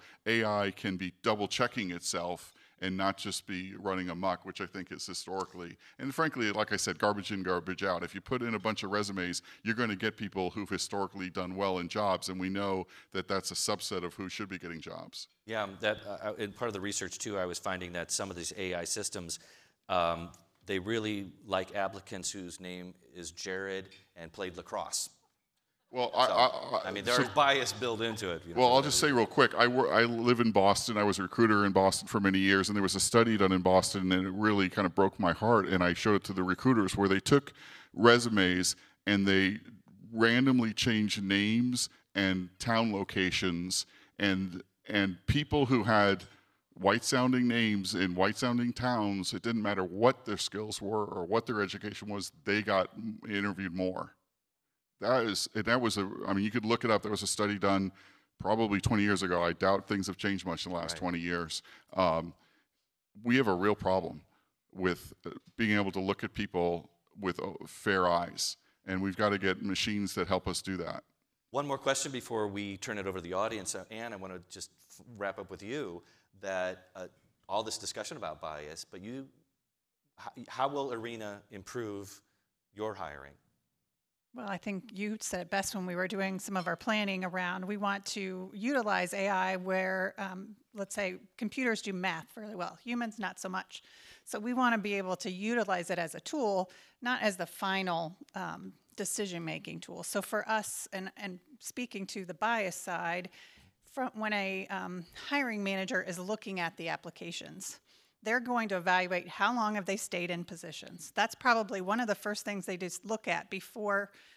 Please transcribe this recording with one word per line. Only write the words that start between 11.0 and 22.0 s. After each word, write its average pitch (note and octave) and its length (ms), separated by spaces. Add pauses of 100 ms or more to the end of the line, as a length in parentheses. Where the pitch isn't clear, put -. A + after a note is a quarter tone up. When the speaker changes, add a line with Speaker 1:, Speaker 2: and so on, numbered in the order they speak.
Speaker 1:
done F#2 260
well F#2+ 220
in F2 100
jobs, G2+ 400
and F#2 100
we F#2 120
know G2 360 (260)
that F#2 160
that's G2 220
a F2 40
subset G2 500
of E2+ 80
who F#2+ 160
should G2 220
be F#2 80
getting E2 240
jobs. E2+ 460 (180)
Speaker 2:
Yeah, G#2+ 160
um, G2 180
that, G#2+ 160 (100)
uh, G2 160
uh, G#2+ 120
in G2+ 180
part A#2+ 160
of G#2 60
the F#2+ 60
research G2 380
too, G#2 200
I F#2 80
was F2 120
finding F2+ 360
that E2+ 160
some G2+ 180
of F2 80
these E2 220
A F#2 160
I F2 100
systems, F2 540 (500)
um, E2+ 400 (380)
they G2 120
really G#2+ 540 (140)
like F#2+ 280
applicants F#2+ 560